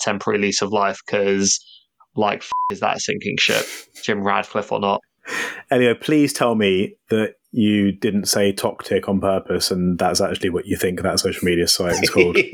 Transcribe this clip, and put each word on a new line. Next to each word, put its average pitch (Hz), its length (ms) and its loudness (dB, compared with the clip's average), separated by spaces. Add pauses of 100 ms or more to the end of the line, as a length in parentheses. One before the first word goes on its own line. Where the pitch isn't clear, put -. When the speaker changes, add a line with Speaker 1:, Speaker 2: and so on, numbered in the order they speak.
Speaker 1:
temporary 104 400 -2
lease 101 200 0
of 101 120 -2
life, 98 340 0
'cause, 98 500 2 (600)
like, 101 220 0
f-, - 120 -14 (220)
is 92 80 -10
that 104 160 0
a - 20 -6
sinking 104 400 -6
ship, 107 260 0 (380)
Jim 104 180 -2
Radcliffe 101 520 -2
or 110 80 -2
not? 98 180 0 (720)
Speaker 2:
Elio, 123 240 4
please 147 380 2
tell 120 240 0
me 101 400 2 (140)
that 107 240 0 (180)
you 104 400 2
didn't 98 380 -2
say 101 240 2
Toctic - 560 -2
on 98 100 2
purpose, 95 520 0
and 90 280 0
that's 90 220 0
actually 90 300 -2
what 85 160 -4
you - 100 -2
think 90 240 -2
that 95 180 0
social 92 260 -2
media 87 220 2
site 87 340 0
is 80 80 2
called. - 280 2 (160)